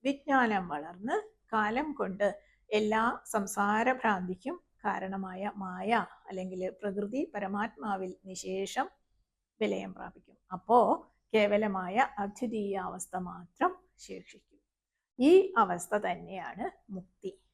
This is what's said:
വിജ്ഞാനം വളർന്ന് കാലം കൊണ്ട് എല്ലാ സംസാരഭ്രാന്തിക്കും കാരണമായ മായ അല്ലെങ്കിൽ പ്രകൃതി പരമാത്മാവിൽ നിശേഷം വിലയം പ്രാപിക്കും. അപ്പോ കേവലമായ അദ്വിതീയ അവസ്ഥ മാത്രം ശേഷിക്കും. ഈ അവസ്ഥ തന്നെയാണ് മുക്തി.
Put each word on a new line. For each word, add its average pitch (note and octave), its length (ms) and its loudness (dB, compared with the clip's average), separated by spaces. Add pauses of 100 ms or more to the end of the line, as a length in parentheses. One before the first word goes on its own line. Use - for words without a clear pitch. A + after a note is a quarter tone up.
വിജ്ഞാനം B3 640 2
വളർന്ന് F3+ 540 -4 (300)
കാലം A3+ 400 0
കൊണ്ട് G3 500 0 (280)
എല്ലാ G#3+ 480 2 (120)
സംസാരഭ്രാന്തിക്കും G#3 1400 0 (120)
കാരണമായ F#3+ 720 -4
മായ F#3+ 500 -2 (220)
അല്ലെങ്കിൽ F#3 420 -6
പ്രകൃതി G#3 640 -4
പരമാത്മാവിൽ G3+ 880 -4
നിശേഷം F#3+ 680 -4 (680)
വിലയം F#3+ 340 -2
പ്രാപിക്കും. - 420 -16 (160)
അപ്പോ G#3+ 260 4 (560)
കേവലമായ G#3 760 2 (100)
അദ്വിതീയ G3+ 580 -4
അവസ്ഥ F#3 400 -8
മാത്രം F3+ 640 -4 (200)
ശേഷിക്കും. - 600 -18 (580)
ഈ F4+ 380 8
അവസ്ഥ F3+ 380 2
തന്നെയാണ് F#3 960 -6
മുക്തി. - 460 -12 (160)